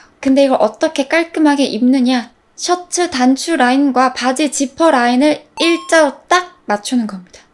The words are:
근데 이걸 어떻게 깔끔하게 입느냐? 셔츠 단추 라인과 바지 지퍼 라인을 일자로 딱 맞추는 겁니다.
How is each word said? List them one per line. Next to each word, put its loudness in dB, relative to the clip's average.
근데 2
이걸 2
어떻게 -2
깔끔하게 0
입느냐? 0
셔츠 -4
단추 0
라인과 2
바지 -2
지퍼 -2
라인을 0
일자로 0
딱 -2
맞추는 -4
겁니다. -18